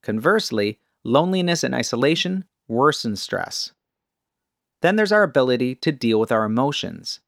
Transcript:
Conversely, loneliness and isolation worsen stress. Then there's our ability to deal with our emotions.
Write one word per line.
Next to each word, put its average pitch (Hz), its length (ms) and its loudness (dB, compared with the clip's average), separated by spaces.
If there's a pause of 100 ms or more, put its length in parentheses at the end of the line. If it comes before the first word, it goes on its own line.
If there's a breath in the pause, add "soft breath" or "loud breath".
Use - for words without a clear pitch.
Conversely, 110 760 -2 (260)
loneliness 170 580 2
and 127 100 -2
isolation 151 680 0 (240)
worsen 123 480 0
stress. - 560 -8 (1080)
Then 190 160 2
there's 214 160 2
our 208 100 6
ability 127 520 2
to 160 180 -2
deal 113 260 2
with 110 120 0
our 110 120 2
emotions. 113 840 -4